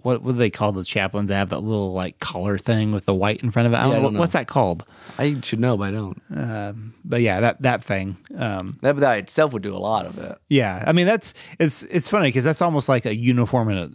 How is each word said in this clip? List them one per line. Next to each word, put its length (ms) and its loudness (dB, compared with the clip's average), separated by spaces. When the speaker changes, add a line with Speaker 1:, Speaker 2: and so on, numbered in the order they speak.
Speaker 1:
what, 200 0
what 100 -2
do 60 -2
they 120 4
call 220 0
the 120 -4
chaplains 460 -2
that 60 0
have 120 0
that 120 -4
little, 340 -2
like, 240 -4
collar 400 -4
thing 340 0
with 140 -4
the 80 4
white 280 0
in 80 -2
front 160 2
of 60 4
it? 40 4
I 20 4
Speaker 2:
Yeah, 80 2
Speaker 1:
don't 60 4
Speaker 2:
I 40 4
Speaker 1:
know. 60 2
Speaker 2:
don't 120 2
know. 60 0
Speaker 1:
What's 140 2
that 120 0
called? 380 2
Speaker 2:
I 240 0
should 180 -4
know, 200 2
but 60 -2
I 80 -4
don't. 300 -6
Speaker 1:
Um, 680 -8
but 200 0
yeah, 180 2
that, 220 2
that 200 0
thing. 360 -4
Um, 460 -6
Speaker 2:
That, 140 2
that 240 2
itself 340 0
would 80 -4
do 120 -6
a 40 -6
lot 260 -2
of 140 -12
it. 180 -12
Speaker 1:
Yeah. 380 2
I 60 2
mean, 140 4
that's, 260 0
it's, 260 0
it's 240 -4
funny 220 2
'cause 140 0
that's 160 0
almost 260 2
like 200 2
a 100 -2
uniform 540 2
in, 80 0
a, 160 -6